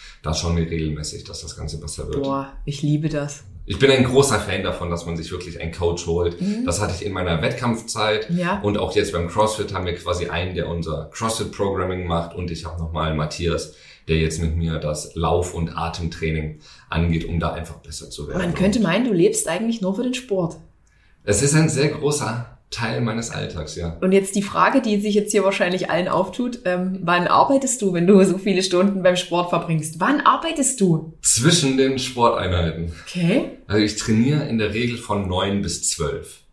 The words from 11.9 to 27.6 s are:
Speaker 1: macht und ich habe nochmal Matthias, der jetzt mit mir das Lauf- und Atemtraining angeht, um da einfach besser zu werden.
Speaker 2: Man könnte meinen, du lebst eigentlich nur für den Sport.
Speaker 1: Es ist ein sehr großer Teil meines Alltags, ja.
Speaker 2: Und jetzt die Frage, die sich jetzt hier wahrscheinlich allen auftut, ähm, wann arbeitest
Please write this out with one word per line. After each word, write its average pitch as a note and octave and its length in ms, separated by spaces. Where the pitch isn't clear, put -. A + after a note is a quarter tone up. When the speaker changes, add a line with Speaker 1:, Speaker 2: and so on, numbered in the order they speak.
Speaker 1:
macht E2+ 300
und E2+ 160
ich E2 140
habe E2 160
nochmal D#2+ 340
Matthias, D#2 600
der D#2+ 80
jetzt D#2+ 240
mit D#2+ 160
mir E2 200
das D2+ 380
Lauf- E2 380
und E2 240
Atemtraining D#2+ 840
angeht, E2 340
um E2 160
da D#2+ 140
einfach D#2+ 240
besser - 320
zu - 180
werden. A2 140
Speaker 2:
Man F3 140
könnte G3+ 260
meinen, F#3+ 240
du A#3 80
lebst F#3+ 340
eigentlich A3 320
nur F#3+ 160
für A#3 80
den B3+ 120
Sport. F#3 420
Speaker 1:
Es G2+ 180
ist C#3+ 140
ein D#3 140
sehr C#3 180
großer B2+ 600
Teil A#2 320
meines A#2 280
Alltags, G2+ 460
ja. E2+ 260
Speaker 2:
Und F#3 120
jetzt G3 220
die G3+ 60
Frage, G3+ 400
die G#3 180
sich G#3 140
jetzt G#3 180
hier G3+ 120
wahrscheinlich F#3 480
allen F3 160
auftut, A#3 580
ähm, F#3 380
wann F3 240
arbeitest - 560